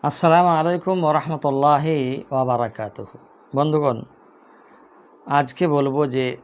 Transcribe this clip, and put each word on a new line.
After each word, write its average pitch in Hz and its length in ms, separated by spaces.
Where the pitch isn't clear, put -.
আসসালামু 170 440
আলাইকুম 170 540
ওয়া 151 100
রাহমাতুল্লাহি 147 1160
ওয়া 131 140
বারাকাতুহু। 113 720
বন্ধুগণ, 143 460
আজকে 143 420
বলবো 143 380
যে 127 380